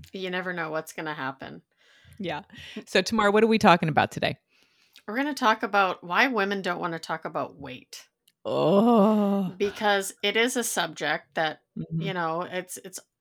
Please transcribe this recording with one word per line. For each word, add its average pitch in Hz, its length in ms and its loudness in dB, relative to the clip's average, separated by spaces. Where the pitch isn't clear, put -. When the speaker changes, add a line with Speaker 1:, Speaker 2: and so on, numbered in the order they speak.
Speaker 1:
You 190 180 -8
never 180 240 -6
know 165 160 -6
what's 156 240 -6
gonna 156 200 -8
happen. 135 480 -10
Speaker 2:
Yeah. 156 240 -6
So 202 160 2
Tamar, 208 300 2
what 214 120 6
are 233 40 4
we 220 100 4
talking 175 320 6
about 117 220 2
today? - 260 -2
Speaker 1:
We're 208 100 -6
gonna 285 160 -2
talk 226 300 2
about 196 400 0
why 185 240 2
women 202 340 0
don't 175 180 -4
wanna 165 200 -4
talk 160 260 -8
about 151 340 -6
weight. 135 460 -16
Speaker 2:
Oh. 202 1120 4
Speaker 1:
Because 202 640 0
it 202 160 0
is 233 200 2
a 233 60 -2
subject 165 720 -4
that, 156 260 -2
Speaker 2:
Mm-hmm. 160 240 -6
Speaker 1:
you 165 120 -4
know, 165 300 -4
it's, 180 340 -10
it's, - 220 -16